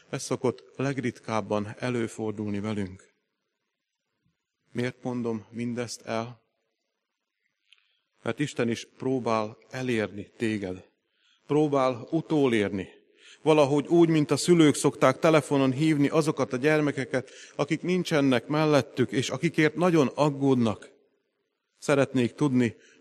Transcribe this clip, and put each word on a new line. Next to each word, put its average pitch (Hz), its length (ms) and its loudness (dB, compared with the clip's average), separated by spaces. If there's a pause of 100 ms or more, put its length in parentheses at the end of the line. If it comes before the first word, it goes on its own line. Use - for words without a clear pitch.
ez 139 140 -10
szokott - 400 -2 (120)
legritkábban 113 1040 -4
előfordulni 107 840 -6
velünk. 101 480 -8 (1600)
Miért 123 320 -6
mondom 117 460 -6
mindezt 120 520 -8
el? 113 400 -8 (1800)
Mert 117 160 -6
Isten 131 300 -4
is - 180 -6 (100)
próbál 117 600 -4 (120)
elérni 110 680 -4
téged. 101 500 -6 (600)
Próbál 139 640 0
utolérni. 113 800 0 (520)
Valahogy 147 460 4
úgy, 170 220 6
mint 156 220 2
a 143 60 0
szülők 160 380 4
szokták - 440 2
telefonon 143 520 2
hívni 143 360 2
azokat 143 460 0
a 131 40 0
gyermekeket, 139 760 0 (240)
akik 147 260 -4
nincsenek 151 640 0
mellettük, 147 640 0
és 123 180 -2
akikért 156 460 0
nagyon 165 320 2
aggódnak. 135 840 0 (840)
Szeretnék 131 560 0
tudni, 127 420 0 (260)